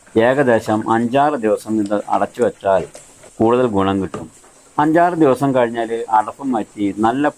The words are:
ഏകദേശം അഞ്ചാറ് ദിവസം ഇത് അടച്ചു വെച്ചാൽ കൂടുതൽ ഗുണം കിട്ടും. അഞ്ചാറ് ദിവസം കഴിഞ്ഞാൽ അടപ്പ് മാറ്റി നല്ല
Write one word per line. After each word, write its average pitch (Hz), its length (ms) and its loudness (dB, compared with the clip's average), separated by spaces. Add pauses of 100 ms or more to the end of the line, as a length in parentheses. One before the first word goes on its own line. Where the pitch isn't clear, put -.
(280)
ഏകദേശം 117 520 2 (160)
അഞ്ചാറ് 139 500 0
ദിവസം 107 380 -2
ഇത് 104 120 -2 (200)
അടച്ചു 101 300 -4
വെച്ചാൽ 95 380 0 (560)
കൂടുതൽ 120 280 2 (100)
ഗുണം 98 260 0
കിട്ടും. 82 240 -10 (560)
അഞ്ചാറ് 170 400 2
ദിവസം 139 320 2
കഴിഞ്ഞാൽ 117 380 0 (240)
അടപ്പ് 113 340 -4
മാറ്റി 104 380 -4 (160)
നല്ല 139 320 0